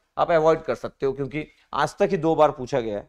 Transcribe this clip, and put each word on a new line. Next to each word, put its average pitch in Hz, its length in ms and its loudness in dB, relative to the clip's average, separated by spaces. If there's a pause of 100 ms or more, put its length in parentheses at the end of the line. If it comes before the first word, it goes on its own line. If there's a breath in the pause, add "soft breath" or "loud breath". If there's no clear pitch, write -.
(160)
आप 151 140 0
अवॉइड 160 320 4
कर 120 120 -4
सकते - 320 -8
हो, 135 60 0
क्योंकि 139 340 -8 (280 soft breath)
आज 147 240 -2
तक 202 120 2
ही 190 60 0
दो 160 180 0
बार 151 160 6
पूछा 131 300 -4
गया 110 180 -6
है। - 100 -12